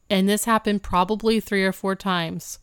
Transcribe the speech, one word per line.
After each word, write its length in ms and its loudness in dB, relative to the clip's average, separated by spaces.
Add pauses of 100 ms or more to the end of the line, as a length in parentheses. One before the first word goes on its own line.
and 200 4
this 160 0
happened 360 2
probably 600 0
three 240 0
or 80 0
four 220 -4
times 680 -4